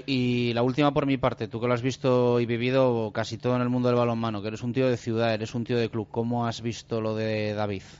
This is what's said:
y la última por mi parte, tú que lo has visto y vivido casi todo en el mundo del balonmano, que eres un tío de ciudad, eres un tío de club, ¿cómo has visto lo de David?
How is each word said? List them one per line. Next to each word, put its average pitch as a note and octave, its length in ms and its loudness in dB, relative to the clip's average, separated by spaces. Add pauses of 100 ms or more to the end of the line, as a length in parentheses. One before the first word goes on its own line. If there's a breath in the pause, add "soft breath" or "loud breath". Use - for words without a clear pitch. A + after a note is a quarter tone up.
y B2 480 0
la A#2 80 2
última C#3 320 2
por D3 100 2
mi C3+ 120 2
parte, A#2+ 320 -2
tú A2+ 120 -8
que A#2+ 60 0
lo B2 80 2
has A#2 80 -2
visto B2 580 2
y A#2+ 60 2
vivido A#2+ 640 2
casi A2 260 -4
todo B2 180 0
en B2 40 0
el B2 80 0
mundo B2 200 0
del B2 100 4
balonmano, A2+ 420 0
que G#2 80 -6
eres G#2+ 140 -8
un A#2+ 100 -4
tío B2+ 160 2
de B2 80 2
ciudad, A2+ 380 0
eres A2 200 -6
un A#2+ 100 -2
tío B2 120 0
de A2+ 140 0
club, G#2+ 200 -4
¿cómo A#2 360 -2
has A2+ 160 -6
visto A2+ 380 -4
lo A2 160 -2
de G#2+ 380 -2
David? G#2 280 -2 (180)